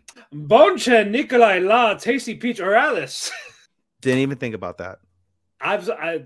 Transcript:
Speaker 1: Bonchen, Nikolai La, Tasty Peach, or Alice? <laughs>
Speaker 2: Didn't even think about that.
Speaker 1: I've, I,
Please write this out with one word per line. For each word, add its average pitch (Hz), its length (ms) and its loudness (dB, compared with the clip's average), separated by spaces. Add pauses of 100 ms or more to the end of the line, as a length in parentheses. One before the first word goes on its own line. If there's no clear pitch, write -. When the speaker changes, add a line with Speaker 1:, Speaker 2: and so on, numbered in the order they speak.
(320)
Speaker 1:
Bonchen, 220 800 4
Nikolai 233 480 2
La, 214 360 2
Tasty 240 400 -6
Peach, 220 260 -6
or 190 140 -2
Alice? 240 560 0 (360)
<laughs> - 340 -20
Speaker 2:
Didn't 131 200 0
even 139 180 -2
think 120 160 -8
about 90 240 -12
that. 92 200 -14 (640)
Speaker 1:
I've, 185 300 -4
I, 160 360 -8